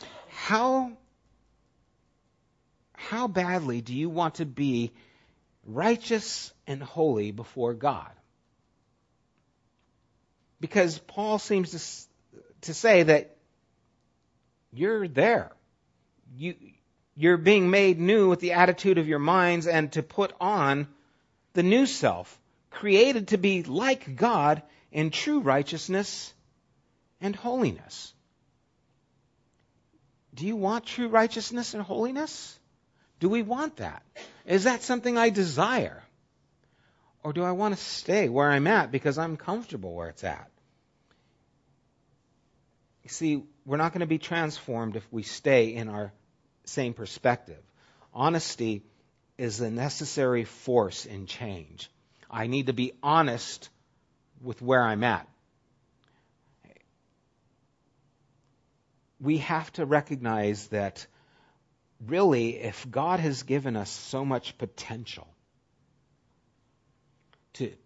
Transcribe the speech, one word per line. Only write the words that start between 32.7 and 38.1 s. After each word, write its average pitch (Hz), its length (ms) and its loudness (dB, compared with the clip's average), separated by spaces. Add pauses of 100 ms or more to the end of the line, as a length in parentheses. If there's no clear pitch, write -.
Do 175 100 2
we 226 140 2
want 254 340 -6
that? - 260 -12 (440)
Is 190 180 2
that 240 180 2
something 240 360 0
I 233 100 6
desire? 190 760 0 (1200)
Or 151 120 -6
do 175 100 -2
I 180 80 0
want 196 240 0
to - 80 -10
stay 180 460 0